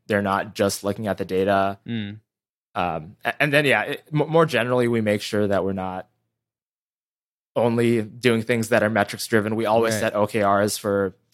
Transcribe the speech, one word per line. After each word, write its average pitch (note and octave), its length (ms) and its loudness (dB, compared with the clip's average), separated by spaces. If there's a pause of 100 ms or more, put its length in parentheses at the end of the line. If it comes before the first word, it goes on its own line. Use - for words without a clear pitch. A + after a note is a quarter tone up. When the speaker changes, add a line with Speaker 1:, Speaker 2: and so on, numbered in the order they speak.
Speaker 1:
they're G#2 140 2
not G2 340 -2
just G2+ 280 0
looking G#2 240 -4
at F#2+ 100 -2
the G2 80 -6
data. G2 640 0
Speaker 2:
Mm. G#2 320 -8 (540)
Speaker 1:
Um, F2 500 -6
a-, - 180 -4
and C#3+ 120 0
then, D3 120 4
yeah, A2 180 2
it, C#3 280 -8
m-, D3+ 180 0
more D#3+ 180 4
generally, B2 400 0
we A#2 140 0
make G#2+ 200 0
sure G#2 260 0
that F#2+ 160 0
we're F#2+ 100 -2
not F#2 340 -8 (1500)
only A#2 460 2
doing A#2 400 0
things A2+ 280 0
that G#2+ 140 4
are G#2+ 60 2
metrics G#2+ 380 -2
driven. A2 280 0
We A2+ 100 -2
always A2+ 300 2
Speaker 2:
Right. G#2 40 0
Speaker 1:
set G#2+ 160 -2
O G#2 120 2
K G#2+ 160 -2
Rs G2+ 340 2
for G2+ 380 -2 (180)